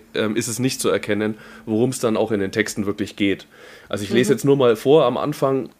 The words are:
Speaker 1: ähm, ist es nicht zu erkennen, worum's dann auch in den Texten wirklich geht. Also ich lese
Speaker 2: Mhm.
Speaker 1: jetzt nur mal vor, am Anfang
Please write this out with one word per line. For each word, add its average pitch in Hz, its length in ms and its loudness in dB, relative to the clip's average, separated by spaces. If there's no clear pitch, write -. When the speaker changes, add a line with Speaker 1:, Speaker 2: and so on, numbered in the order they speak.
Speaker 1:
ähm, 107 220 -2
ist 117 120 -2
es 110 100 -6
nicht 131 220 -2
zu 104 100 0
erkennen, 107 460 -2
worum's 117 360 0
dann 110 180 0
auch 110 140 0
in 101 80 0
den 95 120 -4
Texten 107 320 -4
wirklich 98 320 -6
geht. 98 300 0
Also 104 160 -6
ich 95 60 -10
lese 117 220 2
Speaker 2:
Mhm. 127 40 4
Speaker 1:
jetzt - 80 -8
nur 139 120 4
mal 120 200 4
vor, 143 300 4
am 123 100 0
Anfang 135 640 -2